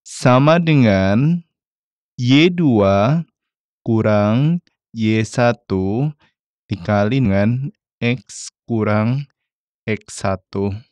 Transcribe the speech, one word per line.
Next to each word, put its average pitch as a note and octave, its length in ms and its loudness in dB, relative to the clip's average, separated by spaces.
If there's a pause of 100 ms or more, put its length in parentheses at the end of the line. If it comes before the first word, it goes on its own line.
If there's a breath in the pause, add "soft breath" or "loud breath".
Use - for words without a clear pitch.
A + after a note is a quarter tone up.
sama C#3+ 600 2
dengan C3 800 2 (800)
Y C#3+ 320 4
dua B2 720 2 (560)
kurang A2 800 0 (320)
Y A2 320 0
satu A#2 880 -2 (560)
dikali G#2+ 520 -2
dengan A2 480 0 (320)
X - 520 -8 (120)
kurang A2 600 -2 (600)
X - 400 -8
satu. G2 480 -4 (180)